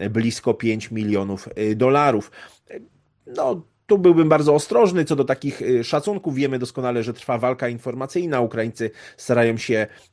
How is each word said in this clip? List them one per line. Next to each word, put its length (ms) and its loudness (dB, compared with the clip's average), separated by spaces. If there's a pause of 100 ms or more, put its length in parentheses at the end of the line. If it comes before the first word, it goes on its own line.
blisko 440 0
pięć 380 -4
milionów, 640 -4
e, 200 -2
dolarów. 560 2 (380)
E, 100 -16 (480)
no, 340 -4 (260)
tu 100 4
byłbym 320 6
bardzo 260 4
ostrożny 500 2
co 100 -2
do 100 2
takich, 360 -4
e, 220 0
szacunków. 520 -4
Wiemy 240 -2
doskonale, 440 -4
że 100 -6
trwa 240 -4
walka 320 -2
informacyjna. 720 -4
Ukraińcy 500 -4 (260)
starają 400 2
się 300 -2 (260)